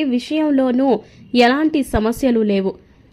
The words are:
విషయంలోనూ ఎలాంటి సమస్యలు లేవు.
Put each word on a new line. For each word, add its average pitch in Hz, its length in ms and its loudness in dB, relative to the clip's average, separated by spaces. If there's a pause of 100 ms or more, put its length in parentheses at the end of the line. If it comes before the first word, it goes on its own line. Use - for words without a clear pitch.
విషయంలోనూ 262 840 0 (460)
ఎలాంటి 277 460 2 (120)
సమస్యలు 233 500 0
లేవు. 196 300 0 (400)